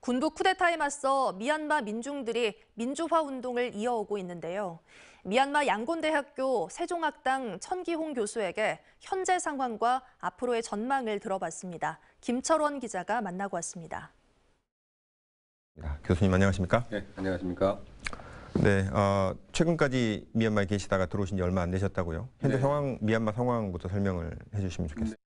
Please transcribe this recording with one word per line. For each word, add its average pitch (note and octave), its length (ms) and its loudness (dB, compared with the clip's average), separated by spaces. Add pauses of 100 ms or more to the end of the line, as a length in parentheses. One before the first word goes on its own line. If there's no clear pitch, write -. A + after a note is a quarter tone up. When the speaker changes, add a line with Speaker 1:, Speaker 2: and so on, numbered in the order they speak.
Speaker 1:
군부 B3+ 300 0
쿠데타에 F#4 460 2
맞서 C4+ 560 0
미얀마 D4+ 500 0
민중들이 A#3 720 -4 (180)
민주화 D4 460 0
운동을 B3 540 -4
이어오고 G#3 440 -2
있는데요. F3 600 -6 (460)
미얀마 C#4 420 2
양곤대학교 C4+ 1040 0
세종학당 C#4 880 -2
천기홍 E4+ 560 -4
교수에게 G3+ 640 -2 (220)
현재 F#4 400 0
상황과 B3+ 640 0 (160)
앞으로의 A#3 420 -2
전망을 A3+ 560 -2
들어봤습니다. F3 800 -6 (220)
김철원 C#4+ 580 2
기자가 G#3+ 420 -2
만나고 F#3+ 360 -4
왔습니다. - 560 -8 (1900)
Speaker 2:
교수님 F#2 280 4
안녕하십니까? F#2+ 580 4
Speaker 3:
네, G2+ 140 -4 (120)
안녕하십니까? F#2+ 640 0 (840)
Speaker 2:
네, G2 280 4
어, G2 440 2 (160)
최근까지 C#3 840 2
미얀마에 G#2+ 340 4
계시다가 F#2+ 400 2
들어오신 G2 300 -2
지 F2+ 60 2
얼마 F2+ 200 2
안 F2 100 0
되셨다고요? F#2 560 -2 (100)
현재 C3+ 180 2
Speaker 3:
네. B2 60 2
Speaker 2:
상황, C#3 380 0
미얀마 A2 320 2
상황부터 A2 560 0
설명을 F#2 420 0 (240)
해주시면 F2+ 340 -2
좋겠습니다. A2 380 -6